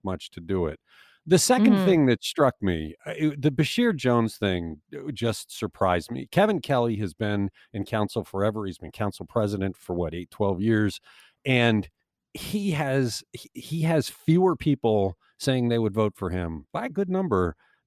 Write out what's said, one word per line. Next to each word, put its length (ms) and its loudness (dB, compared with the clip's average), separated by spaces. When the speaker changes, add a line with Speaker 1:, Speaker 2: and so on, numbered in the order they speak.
Speaker 1:
much 280 -8
to 80 -14
do 260 -2
it. 120 -8
The 120 4
second 340 4
Speaker 2:
Mm-hmm. 140 2
Speaker 1:
thing 200 6
that 160 2
struck 380 0
me, 340 -2
uh, 100 -6
it, 240 -2
the 100 2
Bashir 460 0
Jones 400 2
thing, 460 -2
uh, 200 -10
just 420 -4
surprised 540 -2
me. 200 -10
Kevin 300 2
Kelly 360 0
has 180 -6
been 340 -2
in 120 -6
council 380 0
forever. 440 -2
He's 100 -6
been 140 -14
council 340 -4
president 540 -2
for, 160 -8
what, 180 -2
eight, 180 -10
twelve 300 -2
years. 400 2
And 420 2
he 380 -4
has, 600 -2
he, 220 -18
he 280 -8
has 280 2
fewer 460 2
people 600 0
saying 300 0
they 100 0
would 160 0
vote 220 0
for 120 -4
him 420 -4
by 140 -6
a 60 -8
good 180 -4
number 480 0